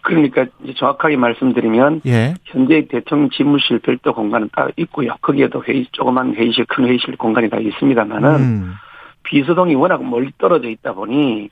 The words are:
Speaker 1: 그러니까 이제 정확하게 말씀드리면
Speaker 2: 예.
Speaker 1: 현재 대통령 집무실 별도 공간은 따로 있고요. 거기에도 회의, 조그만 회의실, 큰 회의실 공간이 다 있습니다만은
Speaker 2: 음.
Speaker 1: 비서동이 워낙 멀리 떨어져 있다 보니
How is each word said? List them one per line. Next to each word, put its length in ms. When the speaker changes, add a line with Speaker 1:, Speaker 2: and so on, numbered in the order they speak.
Speaker 1:
그러니까 440
이제 140
정확하게 400
말씀드리면 880
Speaker 2:
예. 280
Speaker 1:
현재 440
대통령 400
집무실 500
별도 340
공간은 420
따로 220
있고요. 440
거기에도 440
회의, 260
조그만 420
회의실, 320
큰 220
회의실 300
공간이 320
다 80
있습니다만은 800
Speaker 2:
음. 380
Speaker 1:
비서동이 520
워낙 280
멀리 340
떨어져 320
있다 240
보니 580